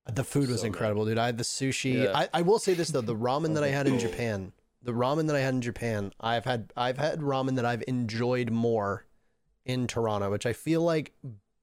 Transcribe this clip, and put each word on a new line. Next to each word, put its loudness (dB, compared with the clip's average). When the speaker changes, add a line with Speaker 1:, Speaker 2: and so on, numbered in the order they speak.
Speaker 1:
The 0
food 0
was 0
Speaker 2:
So -4
mad. 0
Speaker 1:
incredible, 0
dude. 0
I 2
had -2
the -2
sushi. 0
Speaker 3:
Yeah. 2
Speaker 1:
I, 0
I 2
will 4
say 2
this, 0
though. 0
The -2
ramen 0
that 0
I 2
had 2
in 4
Speaker 2:
Okay. 0
Speaker 1:
Japan, -4
the -4
ramen 2
that 2
I 2
had 2
in 2
Japan, -2
I've 0
had, -2
I've 0
had -2
ramen 0
that 0
I've 0
enjoyed 0
more 0
in -2
Toronto, 0
which -2
I 0
feel 0
like 0